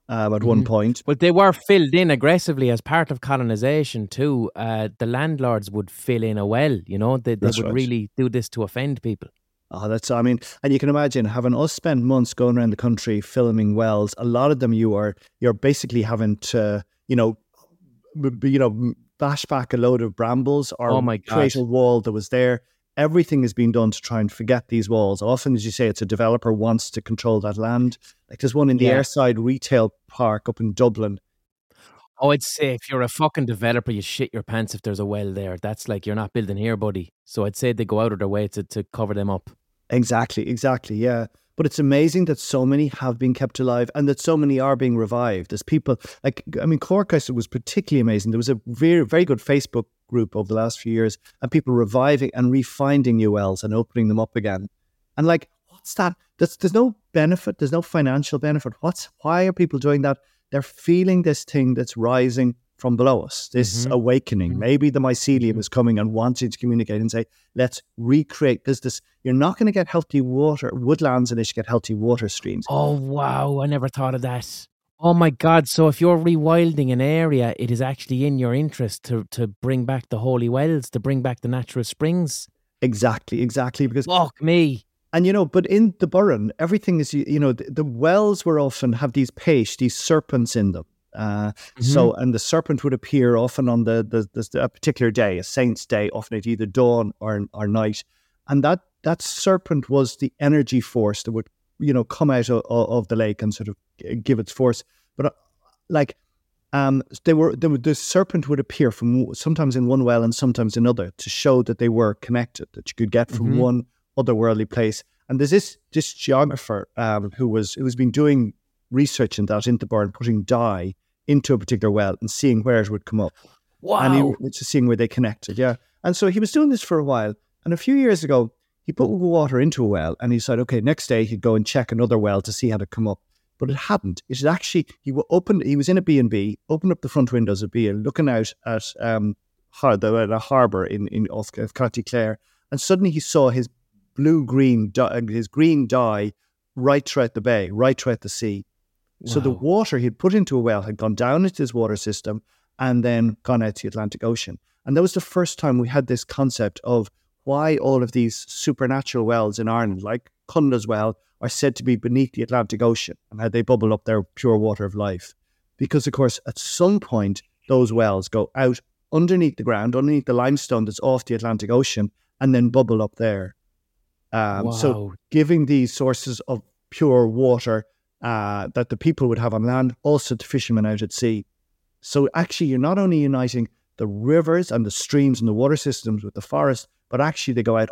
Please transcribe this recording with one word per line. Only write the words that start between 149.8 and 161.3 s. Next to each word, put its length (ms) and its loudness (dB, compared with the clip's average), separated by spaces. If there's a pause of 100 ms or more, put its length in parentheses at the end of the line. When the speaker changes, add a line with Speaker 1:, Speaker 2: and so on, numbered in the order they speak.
Speaker 1:
he'd 200 -2
put 140 2
into 240 2
a 40 2
well 200 0
had 160 -8
gone 180 -2
down 300 2
into 180 -2
his 120 -4
water 200 0
system 460 -6 (380)
and 260 0
then 380 0
gone 200 0
out 120 -4
to 80 -14
the 60 -6
Atlantic 360 -8
Ocean. 340 -4 (280)
And 100 0
that 60 4
was 100 2
the 80 -2
first 380 -4
time 180 0
we 120 0
had 180 0
this 180 -4
concept 600 -4
of 260 -2 (340)
why 320 0
all 260 2
of 100 -4
these 360 -2
supernatural 800 -2
wells 320 0
in 100 -2
Ireland, 340 -2
like 280 -8 (180)
Cunda's 380 2
well, 320 -2 (240)